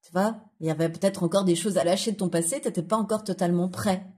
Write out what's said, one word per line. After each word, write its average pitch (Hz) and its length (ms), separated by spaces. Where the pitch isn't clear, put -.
tu - 100
vois. 208 240
Il 156 80
y 160 40
avait 160 200
peut-être 190 320
encore 175 220
des 175 100
choses 180 240
à 143 60
lâcher 196 260
de 202 60
ton 180 120
passé, 170 320
t'étais 190 220
pas 180 140
encore 214 260
totalement 175 460
prêt 190 360